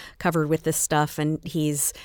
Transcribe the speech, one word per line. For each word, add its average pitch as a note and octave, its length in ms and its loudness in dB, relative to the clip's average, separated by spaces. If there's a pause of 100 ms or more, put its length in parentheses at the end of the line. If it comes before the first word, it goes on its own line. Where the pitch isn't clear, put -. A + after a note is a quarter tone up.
(180)
covered E3 300 2
with D#3+ 160 2
this D#3+ 140 0
stuff, D3+ 420 0
and D3+ 260 0
he's D3+ 460 0 (120)